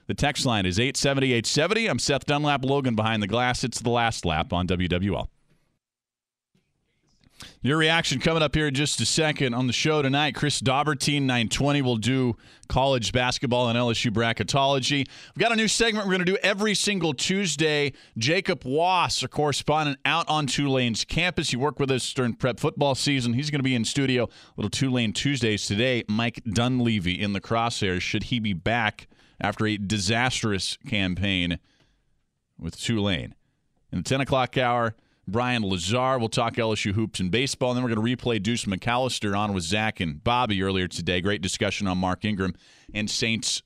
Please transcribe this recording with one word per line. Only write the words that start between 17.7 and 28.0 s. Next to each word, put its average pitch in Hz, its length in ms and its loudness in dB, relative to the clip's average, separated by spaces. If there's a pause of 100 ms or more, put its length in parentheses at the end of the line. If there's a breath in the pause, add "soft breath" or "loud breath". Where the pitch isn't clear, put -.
Jacob 160 480 0
Wass, 160 580 2
a 127 60 -6
correspondent 147 760 0
out 156 240 0
on 151 200 0
Tulane's 131 580 0
campus. 170 460 -2
He 135 40 -2
worked 143 240 -2
with 135 120 0
us 127 220 -2
during 123 200 0
prep 123 260 -2
football 143 340 0
season. 123 400 0
He's 147 160 -2
gonna 147 140 -2
be 131 120 2
in 113 100 0
studio. 127 420 2 (300 loud breath)
Little 104 120 -2
Tulane 123 440 0
Tuesdays 117 520 0
today. 117 440 0
Mike 113 340 -2
Dunleavy 113 800 2
in 101 100 0
the 98 100 -4
crosshairs. 110 600 -2